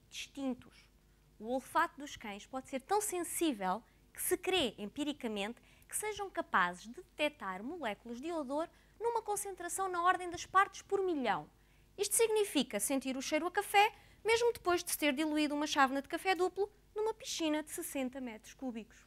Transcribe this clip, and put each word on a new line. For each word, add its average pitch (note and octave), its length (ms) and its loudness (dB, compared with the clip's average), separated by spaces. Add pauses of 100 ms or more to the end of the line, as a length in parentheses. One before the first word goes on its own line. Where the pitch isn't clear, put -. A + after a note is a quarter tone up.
(100)
distintos. - 800 -8 (520)
O G#3 60 -10
olfato C4+ 520 0
dos C#4 160 -12
cães G3+ 320 -12
pode C4 220 -8
ser C4+ 120 -4
tão G4 200 2
sensível D4+ 840 0 (300)
que - 100 -10
se - 140 0
crê, E4+ 420 0
empiricamente, A3 840 -4 (280)
que - 80 -8
sejam G4+ 340 -4
capazes F3+ 540 0
de A3 80 -16
detectar A#3+ 720 -4
moléculas A#3+ 560 -6
de D#4 100 -6
odor D#4 380 -2 (320)
numa A4+ 220 0
concentração F#4+ 680 -4
na F4+ 140 -2
ordem F4+ 280 2
das F4 160 -8
partes G4 360 2
por G4 200 0
milhão. B3 460 0 (500)
Isto G4+ 160 0
significa G#4+ 640 2
sentir C4 380 0
o C4+ 60 -4
cheiro D#4 240 0
a F4+ 40 -2
café, G#4 420 4 (320)
mesmo A#4 280 4
depois F4 320 0
de - 60 -6
se - 80 -2
ter D4 140 4
diluído D4+ 420 2
uma D4 120 0
chávena C#4 340 4
de - 80 -8
café F#4 260 0
duplo F#4 360 0 (240)
numa G#4+ 180 0
piscina D#4 480 -2
de D#4 120 -10
sessenta C4+ 480 -6
metros A3+ 340 -12
cúbicos. A3+ 420 -10 (100)